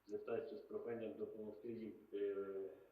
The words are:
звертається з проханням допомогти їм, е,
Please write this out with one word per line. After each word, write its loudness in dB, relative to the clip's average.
звертається 2
з -8
проханням -2
допомогти -2
їм, -4
е, 4